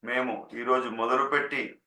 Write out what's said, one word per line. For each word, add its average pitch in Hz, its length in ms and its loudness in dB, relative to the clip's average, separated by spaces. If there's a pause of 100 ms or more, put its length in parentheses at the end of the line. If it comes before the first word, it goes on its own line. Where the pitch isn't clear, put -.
మేము 123 260 0 (260)
ఈరోజు 123 280 2 (120)
మొదలుపెట్టి 139 600 2 (260)